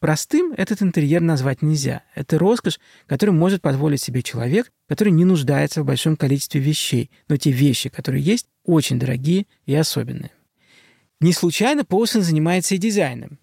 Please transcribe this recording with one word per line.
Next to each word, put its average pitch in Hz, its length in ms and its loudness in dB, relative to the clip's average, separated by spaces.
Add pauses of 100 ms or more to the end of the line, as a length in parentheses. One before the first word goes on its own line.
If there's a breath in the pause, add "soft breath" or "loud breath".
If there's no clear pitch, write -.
простым 294 560 0
этот 196 240 -2
интерьер 170 400 2
назвать 139 400 0
нельзя. 143 420 -2 (120)
Это 151 220 -2
роскошь, 196 440 0 (240 soft breath)
которую 170 320 2
может 180 240 2
позволить 143 400 0
себе 127 200 -4
человек, 127 480 -2 (200)
который 196 240 2
не 165 100 6
нуждается 147 580 2
в 139 40 -2
большом 139 320 0
количестве 139 420 -2
вещей, 135 520 -2 (180 soft breath)
но 147 80 2
те 143 140 0
вещи, 131 360 2
которые 139 340 -4
есть, 202 260 -2 (180)
очень 147 340 2
дорогие 131 480 -2 (180)
и 139 80 -2
особенные. 131 580 -2 (880 soft breath)
Не 170 100 4
случайно 226 540 0
Поусон 220 360 0
занимается 170 540 0
и - 20 0
дизайном. 170 640 -4